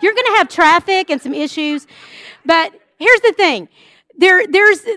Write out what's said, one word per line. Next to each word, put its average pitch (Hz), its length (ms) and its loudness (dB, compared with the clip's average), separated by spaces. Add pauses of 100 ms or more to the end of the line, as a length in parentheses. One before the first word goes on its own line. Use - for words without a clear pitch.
you're 403 140 0
gonna 466 240 0
have 330 100 0
traffic 349 600 0
and 285 100 -4
some 269 140 -10
issues. 294 520 -6 (600)
But 330 260 0 (240)
here's 440 240 2
the 427 160 0
thing. 285 320 -2 (480)
There, 370 300 2
there's, 403 400 2 (100)